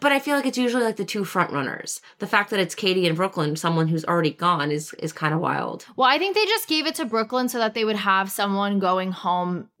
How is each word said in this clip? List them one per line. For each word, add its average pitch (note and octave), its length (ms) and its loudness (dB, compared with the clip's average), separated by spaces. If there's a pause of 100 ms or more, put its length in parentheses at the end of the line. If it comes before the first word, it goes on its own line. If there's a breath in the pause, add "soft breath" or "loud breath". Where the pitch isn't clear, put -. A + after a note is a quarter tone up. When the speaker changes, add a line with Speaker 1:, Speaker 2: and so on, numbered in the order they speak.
Speaker 1:
but C#4+ 100 4
I C#4 80 4
feel C#4+ 160 0
like C4+ 120 0
it's B3+ 120 0
usually, B3 240 2
like, A3 140 0
the G3+ 80 -4
two G3+ 200 -4
front - 280 0
runners. B2+ 480 -4 (180 loud breath)
The G#3 80 -8
fact G3+ 240 2
that G#3 80 0
it's F#3 160 0
Katie F#3 320 2
and E3 80 2
Brooklyn, E3 400 0
someone D#3+ 320 2
who's D#3+ 200 0
already E3+ 260 2
gone, D#3 400 0
is, D3+ 220 -4
is - 180 -8
kinda D#3 260 0
wild. C#3+ 560 -4
Speaker 2:
Well, B3+ 140 4
I C#4 100 4
think F#4+ 160 -2
they G#4+ 120 2
just A4 200 0
gave D#4 220 0
it D#4+ 80 -4
to D#4+ 80 -4
Brooklyn A3+ 440 -2
so B3 100 -4
that A3 160 0
they A3+ 100 0
would G#3+ 120 2
have G3 360 2
someone G3+ 480 0
going F#3 320 0
home F3+ 560 -2 (120)